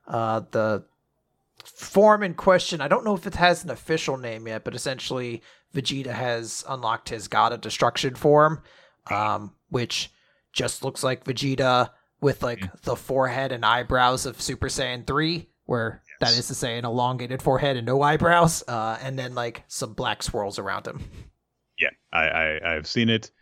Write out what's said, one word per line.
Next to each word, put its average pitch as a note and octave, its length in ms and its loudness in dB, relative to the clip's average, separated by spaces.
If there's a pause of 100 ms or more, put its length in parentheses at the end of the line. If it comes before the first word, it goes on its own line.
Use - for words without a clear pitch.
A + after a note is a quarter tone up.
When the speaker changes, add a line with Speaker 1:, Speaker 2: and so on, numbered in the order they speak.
Speaker 1:
Uh, A2+ 360 -2 (100)
the G#2+ 320 0 (800)
form G#3 580 4
in F3 120 -4
question, F3+ 460 2
I C#3 60 -2
don't A#3 180 2
know G#3 120 0
if E3+ 100 -12
it F#3+ 80 -6
has F3 300 4
an D#3 60 -8
official D3 460 -2
name A2+ 300 -10
yet, A2 160 -6
but G#2+ 140 -8
essentially B2+ 640 -6 (320)
Vegeta C3 380 -4
has A#2 560 -4
unlocked A#2+ 400 -4
his G#2+ 180 -8
God A2 260 2
of G#2+ 80 -6
Destruction B2+ 540 -2
form, D3+ 480 6 (480)
um, G#2 420 -2 (160)
which - 440 -4 (400)
just B2 320 -4
looks C3+ 180 -6
like B2+ 220 -2
Vegeta B2+ 680 2 (300)
with, C#3 240 2
like, G#2+ 160 -4
Speaker 2:
Yeah. F#2+ 80 -8 (160)
Speaker 1:
the B2+ 100 -2
forehead C3 560 0
and A#2 160 -2
eyebrows B2 600 4
of A#2+ 140 -10
Super C3+ 280 -4
Saiyan B2 400 -4
three, D#3+ 400 0 (160)
where A2+ 400 -4 (160)
Speaker 2:
Yes. A#2 100 2
Speaker 1:
that A#2 80 4
is A#2+ 80 -4
to - 80 -6
say A#2+ 240 -4
an A#2+ 60 -6
elongated B2 580 -2
forehead C3+ 340 2
and A#2 80 -4
no B2+ 160 2
eyebrows, E3 680 4
uh, A2+ 340 -2
and C3+ 160 -6
then, B2+ 160 -8
like, A#2+ 320 -6
some A2+ 260 -8
black A#2 300 -4
swirls G2+ 380 -4
around G2 260 -6
him. - 160 -10 (760)
Speaker 2:
Yeah, D#2 100 0 (240)
I, D#2+ 160 2
I, D#2+ 480 -2
I've D2+ 100 -8
seen A#2 220 2
it. A2 340 -2